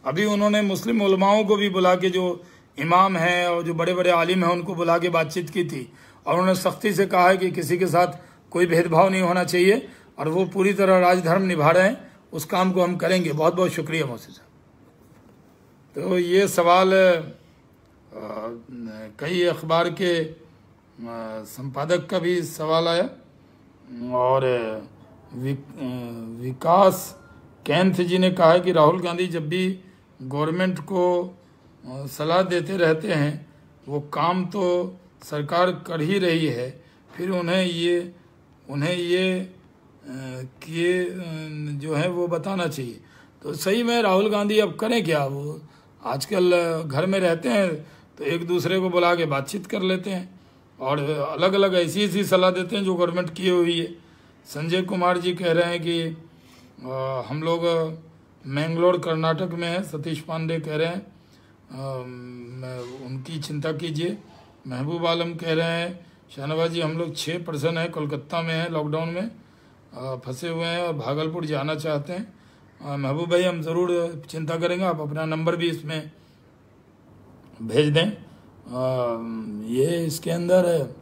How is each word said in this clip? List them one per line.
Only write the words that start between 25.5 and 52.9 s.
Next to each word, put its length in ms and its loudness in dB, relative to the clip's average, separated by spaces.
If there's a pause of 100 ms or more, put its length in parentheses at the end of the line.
अ, 40 -8 (600)
विकास 760 2 (480)
कैंथ 280 4
जी 240 0
ने 120 4
कहा 280 6
कि 140 2
राहुल 280 6
गांधी 260 -2
जब 220 -6
भी 320 -2 (420)
गवर्नमेंट 560 -2
को, 460 0
अ, 840 -14
सलाह 360 0
देते 340 -2
रहते 320 2
हैं, 440 -2 (360)
वो 120 -4
काम 460 0
तो 500 -2 (280)
सरकार 460 0
कर 300 -8
ही 180 0
रही 280 2
है, 380 -6 (320)
फिर 140 -6
उन्हें 340 0
ये, 500 -2 (560)
उन्हें 260 -2
ये, 440 0
अ, 120 -12 (1120)
किए, 420 0
अ, 100 -6 (640)
जो 160 -6
है 140 0
वो 200 -2
बताना 380 -2
चाहिए। 340 -8 (420)
तो 120 -8
सही 280 0
में 200 2
राहुल 280 4
गांधी 280 2
अब 180 2
करें 280 0
क्या? 200 2
वो 360 -6 (440)
आजकल 500 2 (320)
घर 200 0
में 140 2
रहते 280 2
हैं 500 0 (200)
तो 60 -10
एक 220 -2
दूसरे 340 0
को 100 0
बुला 240 4
के 100 0
बातचीत 420 -4
कर 140 -6
लेते 300 -2
हैं 300 -8 (400)
और 180 -2 (340)
अलग-अलग 420 4
ऐसी-ऐसी 500 2
सलाह 260 4
देते 260 -4
हैं 80 -2
जो 100 0